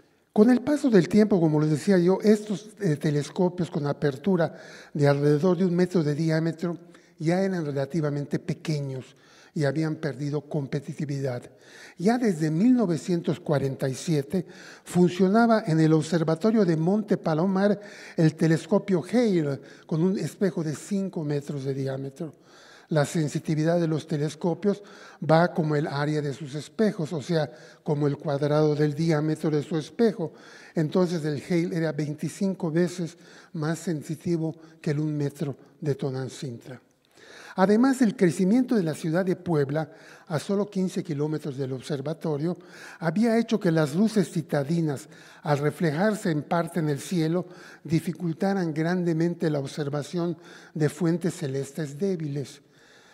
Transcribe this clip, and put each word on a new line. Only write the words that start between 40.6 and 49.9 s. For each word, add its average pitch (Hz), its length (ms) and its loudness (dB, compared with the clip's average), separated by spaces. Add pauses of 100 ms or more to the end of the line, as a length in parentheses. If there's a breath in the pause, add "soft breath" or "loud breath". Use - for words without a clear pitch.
quince 185 320 -2
kilómetros 151 560 -4
del 135 140 -6
observatorio, 151 880 -4 (420 loud breath)
había 214 380 2
hecho 226 200 0
que 170 140 2
las 160 240 2
luces 208 340 2
citadinas, 151 760 -2 (360 loud breath)
al 147 160 2
reflejarse 165 680 0
en 147 140 0
parte 170 380 -2
en 151 80 0
el 143 100 -2
cielo, 170 460 0 (400 loud breath)
dificultaran 165 880 -2
grandemente 170 760 0
la 147 100 0
observación 147 760 -4 (360 loud breath)